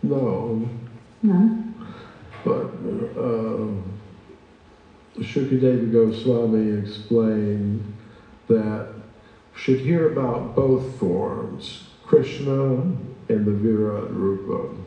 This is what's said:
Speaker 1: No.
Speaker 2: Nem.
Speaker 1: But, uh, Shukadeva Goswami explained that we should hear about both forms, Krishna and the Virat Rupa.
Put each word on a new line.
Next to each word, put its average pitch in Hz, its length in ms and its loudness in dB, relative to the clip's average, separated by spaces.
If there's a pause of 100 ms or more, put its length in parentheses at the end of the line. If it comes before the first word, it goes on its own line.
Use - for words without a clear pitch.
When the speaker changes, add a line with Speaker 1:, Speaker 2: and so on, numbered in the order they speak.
Speaker 1:
No. 117 560 0 (640)
Speaker 2:
Nem. 208 540 4 (720)
Speaker 1:
But, - 280 -2 (440)
uh, 110 520 -2 (1500)
Shukadeva 127 680 2
Goswami 113 800 4
explained 104 1080 0 (640)
that 107 480 0 (580)
we - 60 -20
should 131 220 2
hear 160 260 2
about 127 480 -2
both 135 440 2
forms, - 920 -4 (160)
Krishna 135 760 2 (460)
and 107 160 2
the 104 80 2
Virat 107 580 0
Rupa. 98 600 -2 (160)